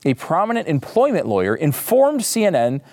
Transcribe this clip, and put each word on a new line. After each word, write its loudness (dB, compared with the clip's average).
a 2
prominent -2
employment 0
lawyer, 0
informed 0
C -2
N 2
N 0